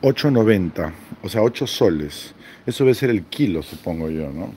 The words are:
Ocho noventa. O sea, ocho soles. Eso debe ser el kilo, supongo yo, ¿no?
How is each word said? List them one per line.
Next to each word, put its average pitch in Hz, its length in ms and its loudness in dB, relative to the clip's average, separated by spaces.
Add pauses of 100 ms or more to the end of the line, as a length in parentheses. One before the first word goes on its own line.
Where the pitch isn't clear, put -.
Ocho 139 300 2
noventa. 95 600 2 (280)
O - 60 -8
sea, 107 140 0
ocho 120 260 0
soles. 78 640 0 (320)
Eso 127 200 -2
debe 131 80 6
ser 123 160 0
el 107 140 0
kilo, 90 400 -2
supongo 80 460 -6
yo, 78 220 -6
¿no? 95 260 -10